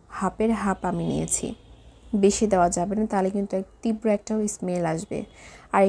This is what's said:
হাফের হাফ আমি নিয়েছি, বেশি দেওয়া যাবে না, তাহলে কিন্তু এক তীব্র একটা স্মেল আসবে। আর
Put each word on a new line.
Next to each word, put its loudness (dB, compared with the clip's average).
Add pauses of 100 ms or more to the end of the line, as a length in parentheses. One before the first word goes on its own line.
(180)
হাফের 0 (120)
হাফ -2 (100)
আমি -2
নিয়েছি, -4 (800)
বেশি 4
দেওয়া 6
যাবে -2
না, 0
তাহলে 2
কিন্তু -2
এক -8 (160)
তীব্র -4 (100)
একটা -8 (220)
স্মেল -2
আসবে। -6 (560)
আর 6